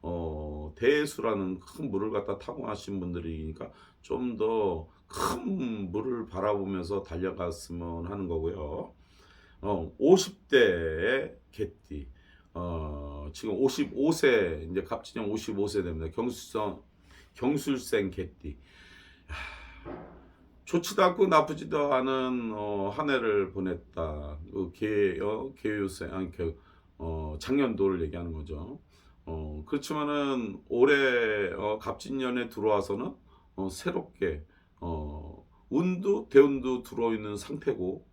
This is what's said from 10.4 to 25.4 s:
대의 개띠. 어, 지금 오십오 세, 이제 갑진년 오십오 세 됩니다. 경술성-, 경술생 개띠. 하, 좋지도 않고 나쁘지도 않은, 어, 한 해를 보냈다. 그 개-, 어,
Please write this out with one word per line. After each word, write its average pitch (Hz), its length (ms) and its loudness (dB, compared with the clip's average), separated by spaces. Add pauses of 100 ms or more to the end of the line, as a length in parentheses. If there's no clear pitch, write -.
대의 95 920 4 (140)
개띠. - 560 -8 (460)
어, 76 800 -6
지금 107 220 -4
오십오 135 580 2
세, 95 580 4
이제 92 100 0
갑진년 - 480 -6
오십오 104 380 -2
세 98 160 0
됩니다. 80 320 -4
경술성-, 113 680 -4 (520)
경술생 127 760 0
개띠. 85 480 -8 (680)
하, - 640 -12 (720)
좋지도 180 400 2
않고 180 240 6
나쁘지도 156 680 4
않은, 127 600 0
어, 104 360 -2
한 143 200 -2
해를 110 420 2
보냈다. 78 880 -6 (140)
그 92 180 -4
개-, 101 500 2
어, 110 360 -4